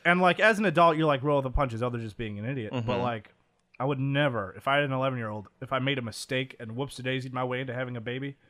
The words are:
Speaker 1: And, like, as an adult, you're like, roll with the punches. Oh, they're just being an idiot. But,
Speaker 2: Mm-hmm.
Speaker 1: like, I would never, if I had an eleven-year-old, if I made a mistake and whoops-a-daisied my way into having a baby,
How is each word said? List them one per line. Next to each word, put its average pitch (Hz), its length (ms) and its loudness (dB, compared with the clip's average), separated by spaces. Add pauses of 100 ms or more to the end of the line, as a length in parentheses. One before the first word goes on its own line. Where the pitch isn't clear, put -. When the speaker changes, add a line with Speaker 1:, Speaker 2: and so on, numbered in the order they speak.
Speaker 1:
And, 175 160 6
like, 180 180 4
as 208 200 6
an 220 60 2
adult, 170 320 6
you're 156 100 4
like, 139 160 2
roll 147 140 4
with 135 60 2
the 131 80 -2
punches. 120 320 0
Oh, 123 60 0
they're 120 120 -4
just 113 160 -10
being 107 220 -6
an 107 60 -6
idiot. 123 260 -4
But, 127 120 -2
Speaker 2:
Mm-hmm. 120 180 -2
Speaker 1:
like, 117 320 -4 (460)
I 123 60 -2
would 139 140 -2
never, 135 560 0
if 104 120 -6
I 135 80 4
had 143 100 4
an 135 80 -2
eleven-year-old, 120 560 -4 (120)
if 131 120 -6
I 131 60 0
made 139 180 0
a 127 40 -4
mistake 127 580 -6
and 113 160 -12
whoops-a-daisied 131 580 -6
my 127 100 -4
way 127 180 -4
into 131 120 -8
having 123 240 -6
a 113 40 -8
baby, 131 360 -8 (120)